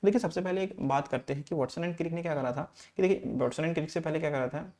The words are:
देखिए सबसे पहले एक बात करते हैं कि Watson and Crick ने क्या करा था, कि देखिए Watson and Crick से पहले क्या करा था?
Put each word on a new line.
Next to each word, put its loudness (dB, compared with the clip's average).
देखिए 6
सबसे 0
पहले 0
एक -4
बात 2
करते -2
हैं -6
कि -6
Watson -2
and -4
Crick -2
ने -4
क्या -2
करा 0
था, -6
कि 2
देखिए 2
Watson 0
and 2
Crick -2
से -2
पहले -2
क्या 0
करा 0
था? -8